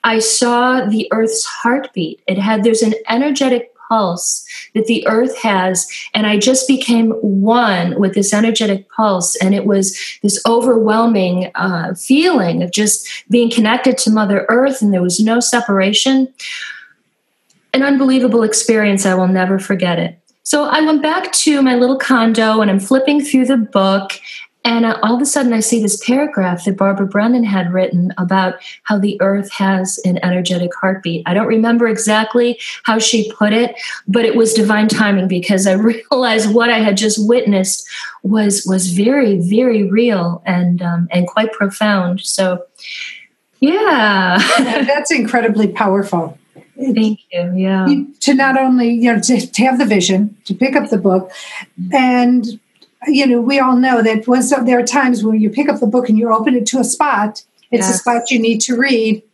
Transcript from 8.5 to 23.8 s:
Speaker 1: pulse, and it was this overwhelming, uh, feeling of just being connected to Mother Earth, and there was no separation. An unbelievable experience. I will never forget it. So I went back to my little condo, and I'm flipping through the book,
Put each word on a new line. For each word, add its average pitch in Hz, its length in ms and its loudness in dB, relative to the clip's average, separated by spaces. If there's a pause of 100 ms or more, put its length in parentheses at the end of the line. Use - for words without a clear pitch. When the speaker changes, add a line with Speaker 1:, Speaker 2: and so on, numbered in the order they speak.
Speaker 1:
pulse, 196 460 -2
and 190 180 2
it 190 100 -2
was 196 320 0 (280)
this 202 200 -2
overwhelming, 220 1080 2
uh, 180 400 -4
feeling 240 680 0
of 175 80 -8
just 208 340 -2 (240)
being 233 180 4
connected 240 500 0
to - 120 0
Mother 202 380 0
Earth, 262 340 0
and 202 100 2
there 180 100 0
was 180 180 -2
no 226 180 2
separation. 240 960 0 (1400)
An 262 120 2
unbelievable 262 580 2
experience. 214 640 0
I 185 80 2
will 185 140 2
never 190 320 0
forget 175 400 -2
it. 170 180 -8 (240)
So 294 220 0
I 311 160 0
went 311 200 2
back 339 320 -2
to 285 300 2
my 254 140 4
little 254 200 2
condo, 226 640 2
and 208 100 2
I'm 190 100 2
flipping 269 400 2
through 262 260 0
the 269 100 2
book, 196 640 0 (440)